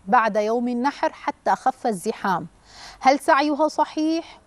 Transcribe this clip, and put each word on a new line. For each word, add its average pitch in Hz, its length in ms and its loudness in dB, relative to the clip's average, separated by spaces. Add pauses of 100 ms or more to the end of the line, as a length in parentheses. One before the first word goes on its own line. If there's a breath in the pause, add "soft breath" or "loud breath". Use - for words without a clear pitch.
بعد 220 280 4
يوم 226 320 0
النحر 247 460 -2
حتى - 420 -4
خف - 320 -2
الزحام. 190 600 -4 (520 loud breath)
هل 269 200 4
سعيها 302 480 2
صحيح؟ 311 800 -4